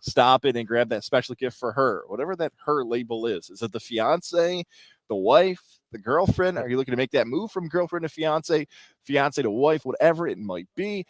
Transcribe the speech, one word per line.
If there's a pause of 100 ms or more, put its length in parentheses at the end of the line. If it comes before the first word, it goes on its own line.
Stop
in
and
grab
that
special
gift
for
her,
whatever
that (120)
her
label
is.
Is
it
the
fiance, (440)
the
wife, (320)
the
girlfriend?
Are
you
looking
to
make
that
move
from
girlfriend
to
fiance, (380)
fiance
to
wife,
whatever
it
might
be?